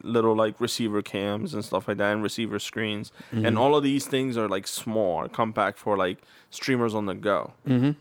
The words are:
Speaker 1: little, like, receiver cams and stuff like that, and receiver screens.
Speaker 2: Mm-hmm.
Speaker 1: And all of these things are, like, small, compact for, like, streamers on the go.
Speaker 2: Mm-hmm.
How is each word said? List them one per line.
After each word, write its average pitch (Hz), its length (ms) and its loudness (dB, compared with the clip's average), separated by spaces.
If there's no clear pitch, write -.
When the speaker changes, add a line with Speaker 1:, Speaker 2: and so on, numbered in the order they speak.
Speaker 1:
little, 113 320 4
like, 110 260 2
receiver 110 400 0
cams 104 540 -4
and 104 100 -6
stuff - 220 -4
like 101 100 -2
that, 101 160 2
and 107 80 -2
receiver 104 380 -2
screens. 107 520 -6
Speaker 2:
Mm-hmm. 110 120 2
Speaker 1:
And 113 120 2
all 139 180 6
of 147 80 4
these 139 220 2
things 131 320 -2
are, 110 100 0
like, 98 200 -2
small, 101 600 -2
compact 110 500 0
for, 104 180 0
like, 92 220 0
streamers 120 420 0
on 104 140 -2
the 92 80 -2
go. 101 380 -2
Speaker 2:
Mm-hmm. 131 340 4